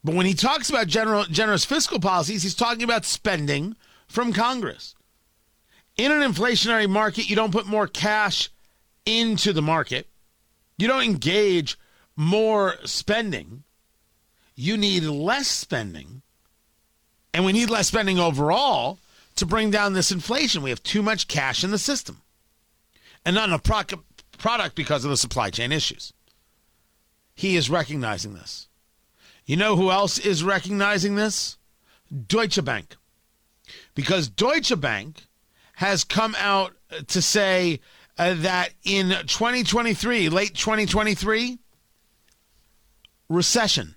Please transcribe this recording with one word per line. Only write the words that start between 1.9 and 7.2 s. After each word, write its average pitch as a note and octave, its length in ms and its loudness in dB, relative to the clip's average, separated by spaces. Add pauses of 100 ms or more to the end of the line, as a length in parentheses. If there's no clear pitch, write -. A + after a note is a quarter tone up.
policies, F3+ 420 0
he's F#3 140 -4
talking A#3 280 0
about A#3 220 0
spending D#3 720 -2 (320)
from A#3+ 260 -2
Congress. A3+ 640 -4 (1000)
In B3+ 140 2
an D4+ 100 4
inflationary A3+ 680 2
market, G#3 400 0